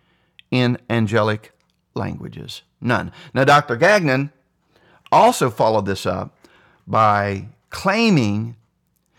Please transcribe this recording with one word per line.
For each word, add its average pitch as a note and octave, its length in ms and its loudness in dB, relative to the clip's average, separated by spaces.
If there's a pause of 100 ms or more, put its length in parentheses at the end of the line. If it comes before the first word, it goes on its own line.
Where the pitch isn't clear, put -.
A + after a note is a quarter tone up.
(520)
in B2 260 0 (120)
angelic A2 640 -2 (400)
languages. - 680 -12 (180)
None. G2 300 -2 (220)
Now, B2+ 120 0
Doctor C#3+ 320 2
Gagnon D3 540 0 (800)
also F3+ 380 4
followed A2 360 0
this G2 200 -6
up F#2+ 300 -6 (500)
by G2+ 600 0 (240)
claiming C3+ 880 0 (600)